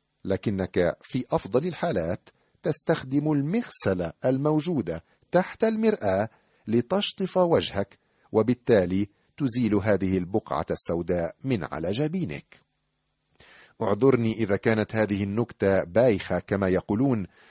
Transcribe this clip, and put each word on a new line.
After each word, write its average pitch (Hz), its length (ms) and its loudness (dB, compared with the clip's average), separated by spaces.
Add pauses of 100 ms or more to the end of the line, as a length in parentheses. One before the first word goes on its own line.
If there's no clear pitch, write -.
(240)
لكنك 95 760 -2
في - 280 -6
أفضل 139 360 0
الحالات 110 640 -4 (340)
تستخدم 147 680 -2
المغسلة 139 800 -2 (120)
الموجودة 139 800 0 (280)
تحت 185 320 0
المرآة 214 640 2 (380)
لتشطف 185 680 0
وجهك، 160 640 0 (340)
وبالتالي 104 760 2 (280)
تزيل 117 380 0
هذه 95 440 2
البقعة 87 520 -4
السوداء 85 640 -4 (100)
من 117 200 -2
على 80 260 -6
جبينك. 143 680 -6 (1200)
اعذرني 113 500 4
إذا 104 240 0
كانت 110 400 0
هذه 104 280 0
النكتة 101 600 0
بايخة 95 540 2
كما 98 300 -2
يقولون، 104 580 0 (240)